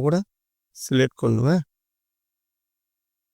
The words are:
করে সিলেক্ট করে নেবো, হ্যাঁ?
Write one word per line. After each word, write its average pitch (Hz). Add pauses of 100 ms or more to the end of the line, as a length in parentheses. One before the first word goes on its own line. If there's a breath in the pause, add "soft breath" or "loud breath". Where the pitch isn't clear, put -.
করে 165 (640)
সিলেক্ট 131
করে 117
নেবো, 117
হ্যাঁ? 175 (1700)